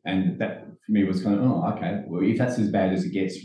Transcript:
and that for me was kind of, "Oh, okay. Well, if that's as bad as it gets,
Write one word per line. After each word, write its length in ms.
and 340
that 280
for 60
me 140
was 180
kind 160
of, 40
"Oh, 320
okay. 300
Well, 180
if 140
that's 220
as 100
bad 240
as 120
it 60
gets, 340